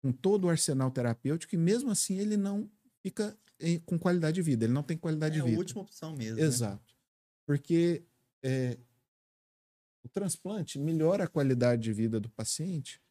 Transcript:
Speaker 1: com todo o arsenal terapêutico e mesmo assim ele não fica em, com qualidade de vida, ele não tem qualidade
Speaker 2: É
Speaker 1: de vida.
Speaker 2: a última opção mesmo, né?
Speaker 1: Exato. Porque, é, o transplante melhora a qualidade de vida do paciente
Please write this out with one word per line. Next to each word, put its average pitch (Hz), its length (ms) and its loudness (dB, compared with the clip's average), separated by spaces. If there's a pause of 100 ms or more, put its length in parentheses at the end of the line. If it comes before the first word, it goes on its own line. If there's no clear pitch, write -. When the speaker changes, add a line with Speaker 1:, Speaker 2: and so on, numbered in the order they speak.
Speaker 1:
com 131 100 0
todo 190 320 2
o 175 60 4
arsenal 135 400 2
terapêutico 147 640 -2
e 170 40 2
mesmo 220 320 2
assim 190 280 -2
ele 208 180 0
não 202 340 -2 (320)
fica 208 340 -6 (240)
em, 165 200 2
com 170 180 -2
qualidade 165 380 2
de 185 60 0
vida, 123 220 2
ele 117 80 4
não 143 100 2
tem 160 140 -4
qualidade 156 420 -2
Speaker 2:
É - 20 2
Speaker 1:
de 135 40 0
vida. 139 120 2
Speaker 2:
a - 20 0
última 190 240 -6
opção 160 340 -14
mesmo, 113 200 -6
né? 151 60 2
Speaker 1:
Exato. 120 520 0 (520)
Porque, 165 580 0 (380)
é, 131 340 -2 (1300)
o 117 40 -16
transplante 190 720 -6
melhora 165 460 2
a 160 40 -4
qualidade 123 540 2
de 110 100 -2
vida 110 280 0
do 110 80 -8
paciente 156 720 -8 (100)